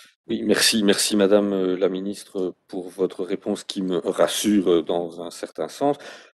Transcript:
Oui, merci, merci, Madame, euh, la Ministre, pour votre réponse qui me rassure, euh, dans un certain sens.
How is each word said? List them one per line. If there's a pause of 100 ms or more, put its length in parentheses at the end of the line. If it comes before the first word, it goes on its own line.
(280)
Oui,
merci,
merci,
Madame,
euh,
la
Ministre, (120)
pour
votre
réponse
qui
me
rassure,
euh,
dans
un
certain
sens. (420)